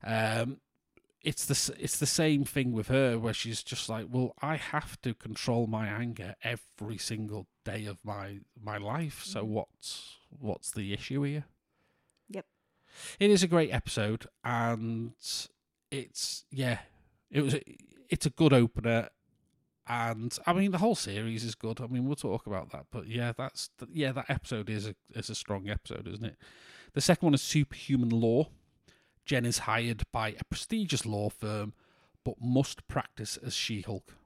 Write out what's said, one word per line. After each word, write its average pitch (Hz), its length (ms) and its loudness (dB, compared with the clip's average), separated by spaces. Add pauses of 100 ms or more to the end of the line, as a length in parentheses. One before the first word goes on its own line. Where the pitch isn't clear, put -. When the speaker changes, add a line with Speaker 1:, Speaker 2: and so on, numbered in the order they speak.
Speaker 1:
Um, 113 560 0 (640)
it's - 240 -2
the 143 60 0
s-, - 260 2
it's - 220 -4
the 147 60 2
same 151 380 4
thing 127 280 0
with 110 160 -2
her, 127 320 4
where 113 120 0
she's 113 300 -4
just - 260 -6
like, 110 220 -4
"Well, 127 320 0
I 156 140 0
have - 460 -4
to 120 120 -2
control 117 540 0
my 110 180 -2
anger 104 560 -4
every 113 560 -6
single 107 480 -6 (180)
day 107 220 -6
of 98 180 -12
my, 101 360 -8 (200)
my 107 160 -6
life, 135 480 -4
so 190 200 -4
Speaker 2:
Mm. 110 60 -4
Speaker 1:
what's, - 680 -6 (120)
what's - 440 -6
the 101 200 -4
issue 135 300 -2
here?" 143 220 -2 (880)
Speaker 2:
Yep. 196 160 -10 (760)
Speaker 1:
It 202 100 8
is 190 140 8
a 180 40 2
great 160 240 6
episode, 110 540 0 (160)
and 117 720 0 (800)
it's, - 580 -6
yeah, 127 280 0 (520)
it 151 120 4
was 135 120 4
a, 151 80 -2 (460)
it's - 180 0
a 147 40 4
good 151 220 8
opener, 117 580 4 (760)
and, 117 600 -2
I 175 80 4
mean, 196 160 4
the 180 80 2
whole 214 160 6
series 110 500 -2
is 113 100 -4
good. 113 240 -6
I 127 100 -6
mean, 127 180 0
we'll 143 100 0
talk 113 300 -4
about 95 240 -4
that, 69 200 -12
but 104 160 -8
yeah, 120 300 -2
that's - 320 -6 (100)
th-, - 140 -14
yeah, 143 200 0
that 127 180 -6
episode 110 400 -4
is 107 160 -2
a, 101 80 -8 (200)
is 113 140 -8
a 107 60 -6
strong 98 340 -4
episode, - 400 -6
isn't 107 160 -8
it? - 120 -8 (580)
The 139 80 0
second 180 240 6
one 147 80 8
is 135 80 4
Superhuman 135 680 2
Law. 117 400 4 (800)
Jen 127 180 2
is 120 140 2
hired 113 520 0
by 110 180 0 (120)
a - 40 -6
prestigious - 600 -2
law 104 240 0
firm, 107 460 -4 (500)
but - 160 -4
must 123 480 2
practice - 500 -6
as - 160 -8
She-Hulk. - 720 -6